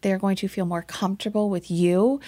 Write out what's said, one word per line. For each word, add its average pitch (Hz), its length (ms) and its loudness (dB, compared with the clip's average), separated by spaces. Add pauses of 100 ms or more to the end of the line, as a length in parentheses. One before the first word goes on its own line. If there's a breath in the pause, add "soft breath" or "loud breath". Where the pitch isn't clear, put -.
They 196 100 2
are 190 80 0
going 196 160 2
to 196 100 -4
feel 185 200 -4
more 170 160 -4
comfortable 208 680 -2
with 175 180 -4
you. 180 600 4